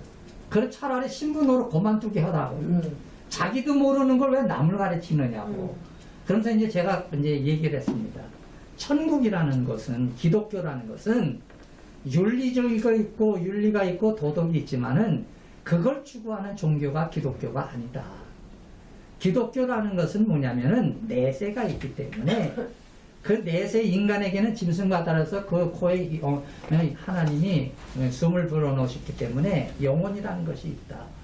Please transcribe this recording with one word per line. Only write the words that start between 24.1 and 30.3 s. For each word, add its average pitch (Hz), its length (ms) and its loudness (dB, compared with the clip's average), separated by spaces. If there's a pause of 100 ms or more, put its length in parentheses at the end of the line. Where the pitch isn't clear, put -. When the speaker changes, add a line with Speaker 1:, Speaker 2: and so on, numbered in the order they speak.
Speaker 1:
짐승과 175 500 2
따라서 160 400 0
그 170 280 0
코에 180 240 2
이-, 156 260 -4
어, 143 200 0 (600)
하나님이 160 680 0 (380)
숨을 170 360 2
불어넣으셨기 139 720 0
때문에 143 560 0 (100)
영혼이라는 180 640 0